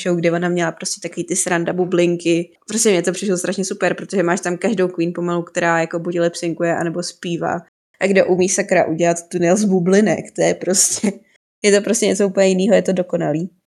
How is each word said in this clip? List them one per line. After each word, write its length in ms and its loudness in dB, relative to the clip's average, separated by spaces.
show, 140 0
kde 140 2
ona 180 -2
měla 220 0
prostě 380 -10
takový 160 -8
ty 100 -4
sranda 380 -2
bublinky. 760 0
Prostě 220 0
mně 140 2
to 80 0
přišlo 260 -2
strašně 280 -4
super, 280 -2
protože 300 -2
máš 160 0
tam 180 -4
každou 300 0
queen 280 -2
pomalu, 280 -2
která 360 0
jako 200 -2
buď 160 -6
lip-syncuje, 640 0
anebo 260 -4
zpívá. 580 -6
A 80 0
kdo 180 4
umí 240 2
sakra 380 0
udělat 300 0
tunel 260 2
z 80 0
bublinek, 600 2
to 60 -2
je 120 4
prostě, 580 0
je 80 4
to 100 4
prostě 240 0
něco 220 2
úplně 200 2
jinýho, 280 4
je 60 6
to 120 -2
dokonalý. 560 -2